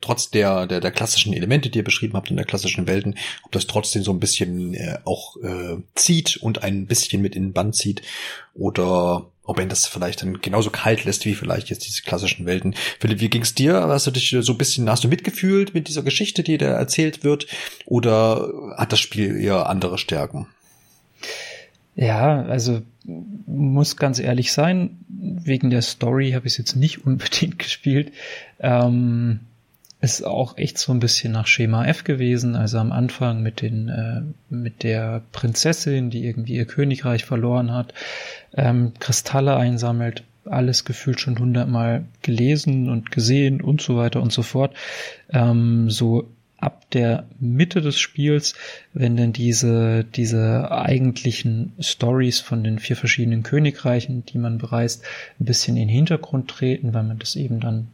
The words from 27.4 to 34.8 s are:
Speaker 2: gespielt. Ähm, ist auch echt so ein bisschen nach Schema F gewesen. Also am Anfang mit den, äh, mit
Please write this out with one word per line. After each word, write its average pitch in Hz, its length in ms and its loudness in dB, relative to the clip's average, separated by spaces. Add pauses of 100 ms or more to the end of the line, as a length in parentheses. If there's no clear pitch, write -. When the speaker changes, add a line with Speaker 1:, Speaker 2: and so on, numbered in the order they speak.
Speaker 2:
gespielt. 143 540 -2 (460)
Ähm, 120 840 2 (640)
ist - 240 0
auch 120 320 -2
echt - 180 -4
so - 160 -2
ein 123 80 4
bisschen 117 320 0
nach 110 140 0
Schema 113 400 2
F 156 180 0
gewesen. 123 500 0
Also 113 220 0
am 113 160 2
Anfang 120 500 0
mit 110 200 -2
den, 113 260 -2
äh, 117 340 -4 (280)
mit 120 320 -6